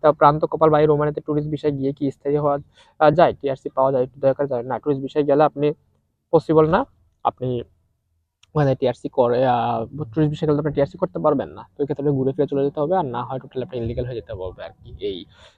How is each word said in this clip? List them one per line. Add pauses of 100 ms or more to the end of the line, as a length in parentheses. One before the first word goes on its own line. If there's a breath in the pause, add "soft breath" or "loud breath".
তারপর
প্রান্ত
কপাল
ভাই,
রোমানিতে
ট্যুরিস্ট
ভিসায়
গিয়ে
কি
স্থায়ী
হওয়া, (420 soft breath)
আহ,
যায়?
টিআরসি
পাওয়া
যায়?
একটু
দয়া
করে
জানেন।
না,
ট্যুরিস্ট
ভিসায়
গেলে
আপনি (580)
পসিবল
না, (380)
আপনি (920)
মানে
টিআরসি
করে,
আহ,
ট্যুরিস্ট
ভিসা
গেলে
তো
আপনি
টিআরসি
করতে
পারবেন
না।
তো
এই
ক্ষেত্রে
ঘুরে
ফিরে
চলে
যেতে
হবে,
আর
না
হয়
টোটালি
আপনি
ইললিগ্যাল
হয়ে
যেতে
হবে
আর
কি।
এই (320 soft breath)